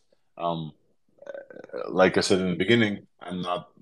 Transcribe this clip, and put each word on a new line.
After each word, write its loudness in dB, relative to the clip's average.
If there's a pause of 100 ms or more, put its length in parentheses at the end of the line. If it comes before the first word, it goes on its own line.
(380)
Um, -4 (520)
uh, -12
like 4
I 4
said 2
in 0
the -2
beginning, 2 (140)
I'm -8
not -6 (120)